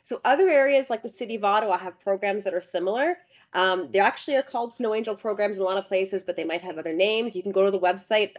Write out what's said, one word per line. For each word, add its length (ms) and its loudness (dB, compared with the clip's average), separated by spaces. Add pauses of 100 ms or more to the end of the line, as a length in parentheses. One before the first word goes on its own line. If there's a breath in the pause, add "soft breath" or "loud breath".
So 220 -10
other 240 4
areas 420 4
like 140 -4
the 60 -10
city 260 -8
of 80 -4
Ottawa 340 2
have 220 -12
programs 460 -2
that 80 -2
are 80 -2
similar. 560 -2 (340 soft breath)
Um, 400 0
they 80 2
actually 380 2
are 40 4
called 300 -6
Snow 240 -2
Angel 180 -4
programs 440 -2
in 60 -2
a 20 2
lot 100 0
of 80 0
places, 400 -2
but 140 -6
they 80 -6
might 160 -4
have 160 -10
other 160 -6
names. 420 0
You 80 -6
can 80 -4
go 140 4
to 60 4
the 80 -2
website, 600 0